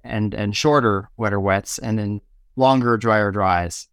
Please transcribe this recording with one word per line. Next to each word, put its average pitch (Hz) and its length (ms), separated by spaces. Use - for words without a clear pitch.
and, 107 300
and 104 220
shorter 117 600
wetter 101 240
wets, 98 380
and 110 200
then 104 220
longer, 127 400
drier 107 340
dries. 90 640